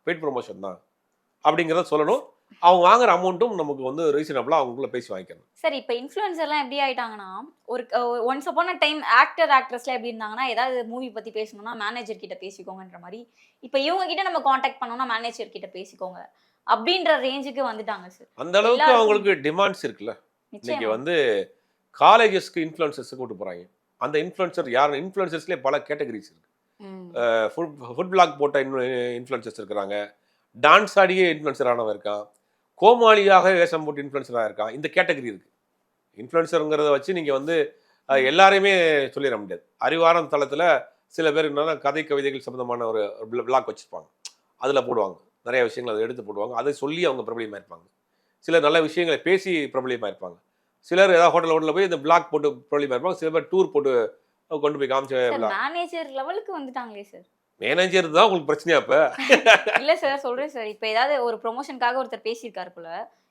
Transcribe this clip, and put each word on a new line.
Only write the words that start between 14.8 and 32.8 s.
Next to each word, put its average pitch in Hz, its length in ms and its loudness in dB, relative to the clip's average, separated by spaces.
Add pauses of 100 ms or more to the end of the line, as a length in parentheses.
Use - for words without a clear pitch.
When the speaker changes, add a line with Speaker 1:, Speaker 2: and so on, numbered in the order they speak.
Speaker 2:
பண்ணோம்னா 247 260 -6
மேனேஜர் 233 420 -6
கிட்ட 190 180 -16
பேசிக்கோங்க 185 520 -14 (480)
அப்படின்ற 330 420 0
ரேஞ்சுக்கு 269 540 -2 (100)
வந்துட்டாங்க 208 340 -10
சார். - 280 -20
Speaker 1:
அந்த 175 240 0
அளவுக்கு 240 260 4
Speaker 2:
எல்லாருக்கும் 302 100 8
Speaker 1:
அவங்களுக்கு 208 380 4
டிமாண்ட்ஸ் 170 540 0
இருக்குல்ல. 107 320 -10 (320)
இன்னைக்கு 120 360 -6
Speaker 2:
நிச்சயமா. - 20 0
Speaker 1:
வந்து 123 600 0 (500)
காலேஜஸ்க்கு 190 600 4
இன்ஃப்ளூயன்சர்ஸ் 156 580 -6
கூட்டு 113 280 -12
போறாங்க. 90 240 -14 (280)
அந்த 147 220 -2
இன்ஃப்ளூயன்சர் 170 520 -4
யாரு? 139 300 2
இன்ஃப்ளூயன்சர்ஸ்லயே 175 600 -6
பல 135 180 -2
கேட்டகரிஸ் 131 520 -8
இருக்கு. - 180 -20 (280)
Speaker 2:
ம். 190 400 -16
Speaker 1:
அ, 113 400 0
ஃபுட், 156 180 -6 (220)
ஃபுட் 180 120 -4
பிளாக் 175 300 4
போட்ட 143 260 0
இன்ஃப்ளு-, 123 580 -4
இன்ஃப்ளூயன்சர்ஸ் 117 380 -10
இருக்கிறாங்க. 104 540 -6 (460)
டான்ஸ் 185 380 6
ஆடியே 185 360 4
இன்ஃப்ளூயன்சர் 143 320 -4
ஆனவன் 117 300 -2
இருக்கான். 104 320 -8 (520)